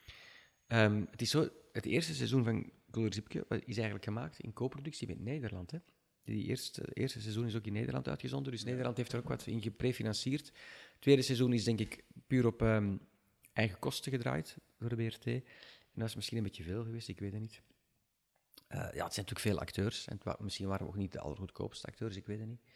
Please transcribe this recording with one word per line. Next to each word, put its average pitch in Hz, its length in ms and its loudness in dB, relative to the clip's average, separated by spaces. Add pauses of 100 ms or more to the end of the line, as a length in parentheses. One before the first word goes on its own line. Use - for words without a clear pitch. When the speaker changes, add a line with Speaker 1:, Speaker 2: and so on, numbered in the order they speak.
(680)
Speaker 1:
Ehm, 107 440 6
het - 120 -6
is 113 80 2
zo, 156 180 4 (240)
het - 140 -4
eerste 156 280 2
seizoen 127 300 4
van 113 260 0 (200)
Kulder 110 240 0
Zipke - 340 -4
wa-, 113 80 0
is 113 200 -6
eigenlijk 104 280 -2
gemaakt 120 340 -4
in 110 140 -8
co-productie 135 540 -6
met 98 140 -6
Nederland, 107 500 -4
hè. 160 80 -8 (460)
Die 107 220 -2
eerste, - 360 -4 (100)
eerste 127 280 -2
seizoen 110 260 -2
is 110 100 -2
ook 107 100 -4
in 101 60 -2
Nederland 127 360 -2
uitgezonden, 135 440 -4
dus 110 80 -6
Speaker 2:
Ja. 104 80 -8
Speaker 1:
Nederland 123 280 0
heeft 123 160 -2
er 120 60 -2
ook 123 100 -4
wat 123 180 -4
in 110 160 -2
geprefinancierd. 117 840 0
Het - 540 -18
tweede 139 220 10
seizoen 123 300 6
is, 110 120 4
denk 110 160 4
ik, - 240 -4 (220)
puur 127 200 6
op, 113 160 4
ehm, 104 340 6 (560)
eigen 107 260 2
kosten 131 340 -2
gedraaid 127 440 -2 (220)
door 117 100 -2
de 117 80 0
W 113 100 0
R 113 120 -6
T. - 80 -14
En 123 160 0 (520)
dat 110 140 0
is - 60 -6
misschien 104 220 -4
een 113 60 2
beetje 95 200 -4
veel 98 220 -4
geweest, 113 240 -6
ik 95 120 -8
weet 101 120 -2
het 107 80 -4
niet. 110 220 -10 (1040)
Eh, - 120 -6
ja, 87 60 -2
het - 100 -6 (200)
zijn 95 120 -4
natuurlijk - 140 -6
veel 101 180 2
acteurs. - 480 -2
En - 80 -8
het 98 100 -10
wa-, - 160 -2
misschien 98 260 -4
waren 98 200 0
we - 60 -6
ook 98 60 -8
niet 95 140 -2
de - 80 -8
allergoedkoopste - 680 -6
acteurs, 107 300 -8
ik 98 100 -10
weet 104 120 -6
het 110 100 -8
niet. 120 120 -12 (160)